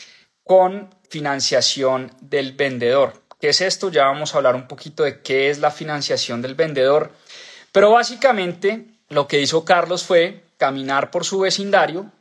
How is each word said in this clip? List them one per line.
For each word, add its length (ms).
con 500
financiación 1000
del 340
vendedor. 680
¿Qué 100
es 100
esto? 300
Ya 140
vamos 280
a 60
hablar 160
un 120
poquito 360
de 180
qué 300
es 80
la 120
financiación 680
del 140
vendedor. 560
Pero 180
básicamente 960
lo 180
que 100
hizo 280
Carlos 360
fue 420
caminar 540
por 160
su 140
vecindario, 680